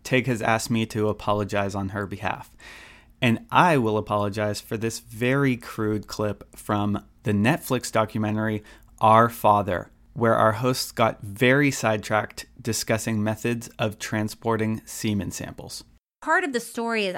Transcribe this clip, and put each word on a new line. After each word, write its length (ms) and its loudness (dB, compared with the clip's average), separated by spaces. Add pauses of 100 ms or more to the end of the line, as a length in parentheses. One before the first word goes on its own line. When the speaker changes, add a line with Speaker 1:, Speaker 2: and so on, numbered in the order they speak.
Speaker 1:
Tig 240 2
has 140 -2
asked 280 0
me 180 0
to 220 0
apologize 640 -2
on 140 -4
her 180 -4
behalf. 480 -8 (640)
And 300 2
I 260 6
will 200 2
apologize 640 -2
for 160 -6
this 220 -4
very 560 0
crude 520 -4
clip 480 -6
from 480 -2 (200)
the 80 0
Netflix 600 0
documentary 720 0 (360)
Our 300 8
Father, 640 2 (220)
where 220 2
our 180 4
hosts 380 -2
got 300 0
very 500 2
sidetracked 760 -2 (160)
discussing 640 -2
methods 460 -2 (100)
of 200 -4
transporting 840 -2
semen 460 -4
samples. 520 -12 (380)
Speaker 2:
Part 220 0
of 100 -4
the 60 -2
story 460 -4
is, 120 -4